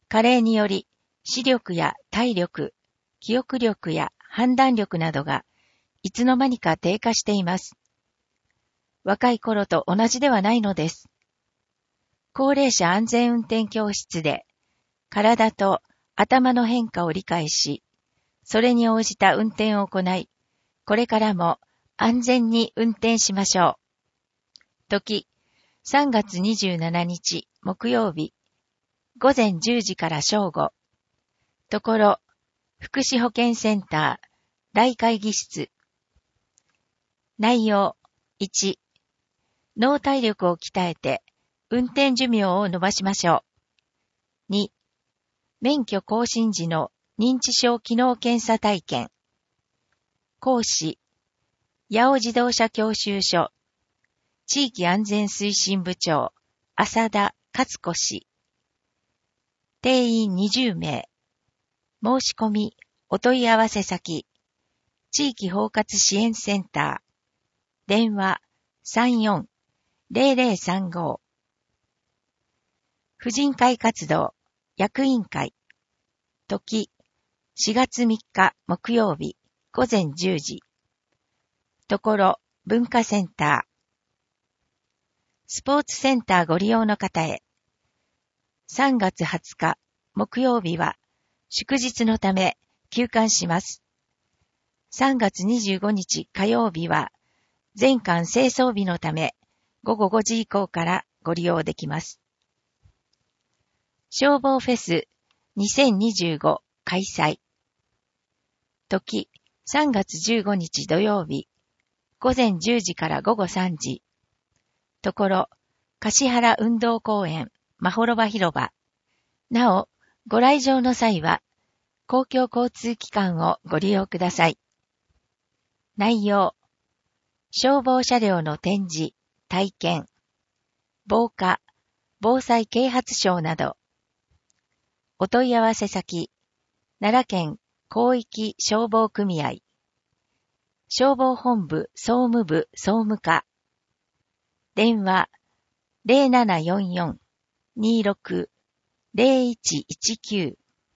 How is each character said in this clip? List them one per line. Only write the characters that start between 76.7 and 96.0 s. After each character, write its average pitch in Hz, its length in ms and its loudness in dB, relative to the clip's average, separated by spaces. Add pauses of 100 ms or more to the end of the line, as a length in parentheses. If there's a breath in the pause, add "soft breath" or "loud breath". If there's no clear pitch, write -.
四 - 220 -2
月 240 320 0
三 220 100 2 (160)
日 190 220 2 (100)
木 180 260 -6
曜 214 240 0
日、 151 220 -10 (340)
午 254 180 0
前 175 260 0
十 175 240 -2
時。 - 240 -10 (1200)
と 202 120 -2
こ 214 180 0
ろ、 185 220 2 (260)
文 233 220 0
化 233 160 2
セ 208 180 -2
ン 175 60 -4
タ 147 400 -2
ー。 - 20 -20 (1800)
ス - 160 -12
ポ 285 160 0
ー 294 60 0
ツ - 120 -12
セ 269 200 2
ン 233 80 -2
タ 185 180 2
ー 160 60 -2
ご 165 100 2
利 196 100 0
用 226 200 2
の 208 100 0
方 180 260 -4
へ。 - 200 -6 (1200)
三 269 320 2
月 190 260 0
二 165 160 -4
十 - 160 -18
日 - 220 -2 (380)
木 214 260 -4
曜 247 180 2
日 170 180 -4
は、 160 200 -4 (520)
祝 - 260 -4
日 240 280 -4
の 220 140 2
た 190 160 0
め、 185 240 0 (320)
休 240 180 -2
館 220 220 0
し 175 160 -2
ま 170 160 -2
す。 - 220 -16 (1080)
三 269 300 0
月 196 260 0
二 233 160 2
十 196 160 -2
五 208 140 -2
日 185 420 -4